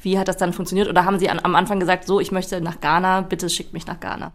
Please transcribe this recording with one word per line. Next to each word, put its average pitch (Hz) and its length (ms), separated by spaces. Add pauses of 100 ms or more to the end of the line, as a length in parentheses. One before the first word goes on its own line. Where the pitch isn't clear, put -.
wie 190 160
hat 190 120
das 185 80
dann 180 160
funktioniert? 190 360
Oder 180 160
haben 196 140
Sie 180 100
an, - 140
am 175 140
Anfang 185 240
gesagt, 180 260
so, 190 140
ich - 100
möchte 185 300
nach 165 200
Ghana, 185 420
bitte 180 280
schickt - 220
mich - 160
nach 170 100
Ghana? - 360